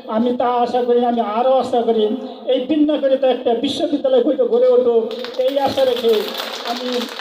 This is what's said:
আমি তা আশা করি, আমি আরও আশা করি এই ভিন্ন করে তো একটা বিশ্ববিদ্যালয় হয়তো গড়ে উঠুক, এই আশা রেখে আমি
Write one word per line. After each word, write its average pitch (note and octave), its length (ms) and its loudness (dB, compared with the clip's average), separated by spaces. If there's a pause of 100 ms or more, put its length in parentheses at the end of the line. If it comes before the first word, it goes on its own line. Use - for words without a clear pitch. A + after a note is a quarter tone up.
আমি A#3+ 300 0
তা B3+ 100 0
আশা A#3+ 360 0
করি, A#3+ 220 2
আমি A#3 160 0
আরও A#3 320 2
আশা A#3+ 280 0
করি A3 360 0 (300)
এই C4+ 120 2
ভিন্ন D4+ 420 0
করে C4+ 160 2
তো C4 100 0
একটা B3 260 0
বিশ্ববিদ্যালয় C4 720 0
হয়তো C4 220 0
গড়ে B3 220 2
উঠুক, A#3+ 360 4 (360)
এই C#4 200 0
আশা C4+ 260 0
রেখে A3+ 280 2 (560)
আমি B3 300 -4 (220)